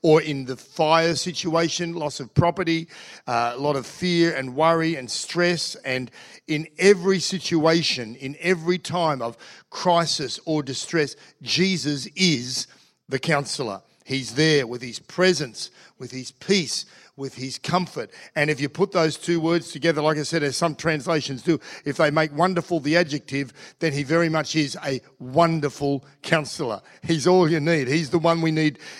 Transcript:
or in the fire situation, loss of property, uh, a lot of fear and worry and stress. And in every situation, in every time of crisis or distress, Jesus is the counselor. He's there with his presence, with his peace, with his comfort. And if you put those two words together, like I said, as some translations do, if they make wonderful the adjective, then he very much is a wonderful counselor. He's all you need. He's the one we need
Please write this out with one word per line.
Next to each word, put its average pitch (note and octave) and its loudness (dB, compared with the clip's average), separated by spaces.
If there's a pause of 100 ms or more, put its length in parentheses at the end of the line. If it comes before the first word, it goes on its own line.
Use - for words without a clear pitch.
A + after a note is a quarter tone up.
or D#3 8
in D3 -2
the B2+ -8
fire D#3+ 2
situation, E3+ -2
loss D3+ -6
of A#2+ -14
property, E3+ 2 (380)
uh, A#2+ 0
a B2+ -10
lot C#3+ 0
of B2+ -6
fear E3+ 0
and C3 -6
worry D#3+ 2
and B2+ -10
stress. - -2
And B2+ -6 (360)
in D#3 -2 (100)
every F#3+ 4
situation, D#3+ 0
in C#3 -10
every F3 0
time D#3 -2
of A#2 -8 (320)
crisis E3+ 0
or D#3 0
distress, C#3 -4 (240)
Jesus D3 0 (100)
is B2+ 0 (420)
the C3+ -4
counselor. C3+ -2 (240)
He's B2+ -6
there D3 4
with A#2+ -10
his A#2+ -10
presence, F3 -2 (280)
with B2 -12
his C3 -12
peace, - -2 (320)
with C3+ -10
his C3 -10
comfort. E3 -4 (240)
And D3+ 2
if D3 -2
you C#3+ -2
put G3 -2
those D#3+ 2
two E3+ -2
words E3 0
together, D3+ 0
like D3+ 2
I D3 -2
said, E3 -2
as C#3 -2
some E3 0
translations D3 -2
do, E3 2 (240)
if C#3+ -4
they D#3 4
make D3+ 0
wonderful E3+ 0
the D3 2
adjective, C#3 -2 (260)
then D#3+ -2
he C#3+ -2
very E3 2
much D#3 -2
is D3 0
a C3+ -4 (200)
wonderful C#3+ 0 (180)
counselor. C3 -2 (200)
He's E3 0
all F3+ 6
you D#3+ 0
need. D3+ 2
He's D3+ 0
the F3 2
one E3 2
we E3 2
need D#3 0 (180)